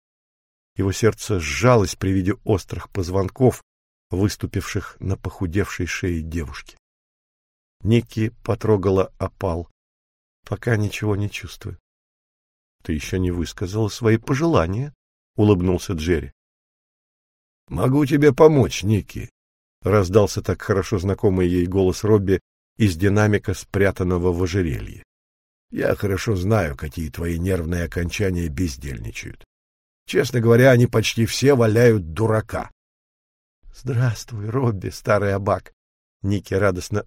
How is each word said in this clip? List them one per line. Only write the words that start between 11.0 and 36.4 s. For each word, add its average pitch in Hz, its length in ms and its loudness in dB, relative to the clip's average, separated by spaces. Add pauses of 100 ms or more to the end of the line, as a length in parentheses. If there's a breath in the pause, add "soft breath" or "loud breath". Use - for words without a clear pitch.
не 101 140 -4
чувствую". - 480 -14 (1040)
"Ты 90 80 -6
ещё 78 240 -6
не 92 140 0
высказала 92 580 -4
свои 113 280 2
пожелания", 131 800 -2 (400)
улыбнулся 92 600 2
Джерри. 78 380 -2 (1400)
"Могу 139 380 0
тебе 143 260 4
помочь, 143 520 4
Ники", 107 460 -2 (560)
раздался 98 560 2
так - 200 -4
хорошо 98 360 -2
знакомый 92 500 0
ей 90 180 2
голос 92 380 0
Робби 98 360 4 (360)
из 98 200 2
динамика, 101 580 2
спрятанного 92 760 0
в 85 100 -2
ожерелье. 82 600 -4 (680)
"Я - 240 -2
хорошо 98 420 -2
знаю, 90 400 0
какие 78 340 -8
твои 85 280 -6
нервные 87 460 -2
окончания 87 640 -4
бездельничают. 69 960 -8 (640)
Честно 135 340 0
говоря, 117 300 8
они 123 160 6
почти 110 400 0
все 135 280 4
валяют 110 580 4
дурака". 107 580 -2 (1040)
"Здравствуй, 117 760 -4
Робби, 110 420 -2
старый 101 440 0
абак". 101 380 -2 (500)
Ники 98 320 -2